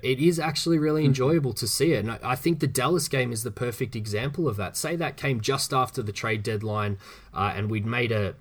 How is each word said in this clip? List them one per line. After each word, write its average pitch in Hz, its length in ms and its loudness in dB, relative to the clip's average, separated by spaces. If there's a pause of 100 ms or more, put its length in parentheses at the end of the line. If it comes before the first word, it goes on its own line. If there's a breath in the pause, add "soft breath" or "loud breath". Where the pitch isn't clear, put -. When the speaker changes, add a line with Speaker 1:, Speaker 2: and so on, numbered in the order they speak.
Speaker 1:
it 127 160 0
is 165 200 4
actually 160 400 0
really 156 240 2
Speaker 2:
Mm-hmm. 143 60 6
Speaker 1:
enjoyable 135 440 4
to 107 160 -4
see 156 240 2
it. 120 60 2
And 110 140 -2
I, 110 100 -10
I 127 140 -2
think 170 240 0
the 143 60 2
Dallas 135 400 2
game 127 260 0
is 110 100 -4
the 123 80 -6
perfect 120 440 -4
example 117 540 -2
of 101 80 0
that. 95 220 -6
Say 160 180 -2
that 156 220 -4
came 127 240 0
just 135 320 0
after 127 280 0
the 101 100 -4
trade 110 300 -2
deadline, 104 540 -2 (380 loud breath)
uh, 98 200 0
and 104 160 -2
we'd 110 140 0
made 117 280 0
a, 104 280 0